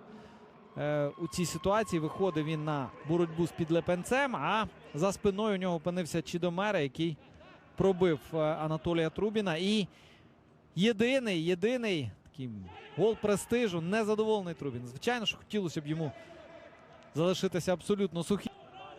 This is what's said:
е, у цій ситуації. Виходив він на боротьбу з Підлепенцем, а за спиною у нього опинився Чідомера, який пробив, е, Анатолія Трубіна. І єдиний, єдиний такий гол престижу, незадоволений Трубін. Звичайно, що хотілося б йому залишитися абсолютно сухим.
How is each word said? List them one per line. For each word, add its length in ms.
е, 300
у 200
цій 180
ситуації. 540
Виходив 460
він 180
на 260
боротьбу 400
з 40
Підлепенцем, 840
а 320
за 180
спиною 440
у 20
нього 180
опинився 460
Чідомера, 580
який 380
пробив, 440
е, 40
Анатолія 720
Трубіна. 480
І 300
єдиний, 720
єдиний 680
такий 180
гол 240
престижу, 600
незадоволений 720
Трубін. 340
Звичайно, 380
що 120
хотілося 440
б 60
йому 240
залишитися 580
абсолютно 500
сухим. 300